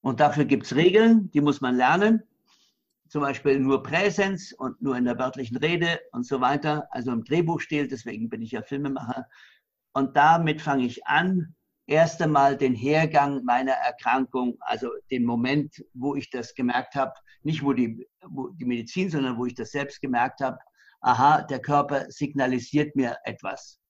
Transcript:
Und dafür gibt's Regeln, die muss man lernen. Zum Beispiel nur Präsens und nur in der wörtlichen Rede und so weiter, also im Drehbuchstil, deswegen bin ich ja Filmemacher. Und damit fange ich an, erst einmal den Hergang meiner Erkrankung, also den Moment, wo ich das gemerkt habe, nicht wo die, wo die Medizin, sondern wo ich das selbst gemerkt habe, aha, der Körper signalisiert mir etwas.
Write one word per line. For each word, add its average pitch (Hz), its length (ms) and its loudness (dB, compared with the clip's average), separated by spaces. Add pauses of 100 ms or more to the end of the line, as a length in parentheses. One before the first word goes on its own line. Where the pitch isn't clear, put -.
Und 131 180 -4
dafür 147 260 4
gibt's 131 300 -2
Regeln, 202 560 6
die 147 100 2
muss 147 200 0
man 123 160 0
lernen. 190 440 4 (840)
Zum 147 140 -4
Beispiel 139 380 0
nur 131 240 2
Präsens 190 720 0
und 131 280 -10
nur 131 160 -2
in 123 80 0
der 120 120 -2
wörtlichen 127 400 -6
Rede 170 440 0 (100)
und 120 160 -6
so 131 140 -2
weiter, 147 500 0
also 127 200 -6
im 117 120 -4
Drehbuchstil, 156 640 -2
deswegen 113 420 -8
bin 110 120 -8
ich 113 100 -10
ja 110 100 -8
Filmemacher. 131 680 -8 (680)
Und 135 240 0
damit 156 440 4
fange 139 240 0
ich - 220 -8
an, 175 480 0 (320)
erst 160 340 2
einmal 139 360 4
den 131 180 2
Hergang 143 680 2
meiner 131 260 2
Erkrankung, 123 880 -2
also 117 300 -6 (200)
den 123 140 -2
Moment, 127 600 -2 (100)
wo 139 220 -4
ich 139 140 -8
das 120 240 -8
gemerkt 123 420 -2
habe, 135 180 -2 (300)
nicht 151 200 -4
wo 139 100 0
die, 120 340 -2 (200)
wo 135 220 -10
die 156 160 -14
Medizin, 123 440 -4
sondern 135 280 -2
wo 123 80 -4
ich 120 80 -6
das 113 180 -10
selbst 143 300 -8
gemerkt 123 400 -2
habe, 127 160 -4 (440)
aha, 131 420 4
der 135 180 -6
Körper 143 480 -2
signalisiert 139 880 -2
mir 127 280 -2
etwas. - 560 -12 (100)